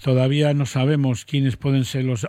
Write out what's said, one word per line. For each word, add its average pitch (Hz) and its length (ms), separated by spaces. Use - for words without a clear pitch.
todavía 139 520
no 143 100
sabemos 135 600
quiénes 135 320
pueden 135 280
ser 131 200
los, 120 240